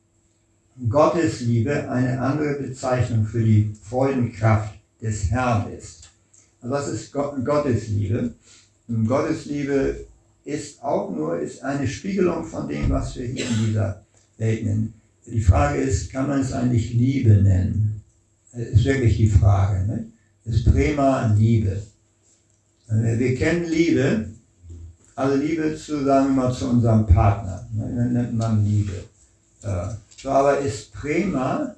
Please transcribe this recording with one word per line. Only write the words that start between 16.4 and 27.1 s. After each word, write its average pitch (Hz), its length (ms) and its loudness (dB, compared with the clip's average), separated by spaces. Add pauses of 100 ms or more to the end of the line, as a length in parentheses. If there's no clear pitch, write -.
es 123 120 -4
eigentlich 123 400 0
Liebe 120 420 4
nennen? 98 680 2 (500)
Das 120 160 -8
ist - 160 4
wirklich 127 320 2
die 107 120 4
Frage, 95 580 4
ne? - 200 -4 (380)
Ist 117 260 2
Prema 135 560 2 (100)
Liebe? 104 460 2 (1040)
Wir 113 480 0
kennen 170 280 0
Liebe, 160 640 0 (880)
also 139 200 0
Liebe 156 400 -2
zu, 147 280 -6
sagen 135 240 4
wir 135 140 2
mal, 123 100 0
zu 131 160 -4
unserem 113 380 4
Partner, - 680 2